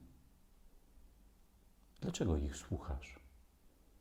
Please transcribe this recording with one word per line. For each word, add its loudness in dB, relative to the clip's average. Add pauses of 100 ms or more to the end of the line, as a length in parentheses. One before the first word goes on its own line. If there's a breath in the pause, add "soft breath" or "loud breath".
(2000)
Dlaczego 4
ich 2
słuchasz? -4 (840)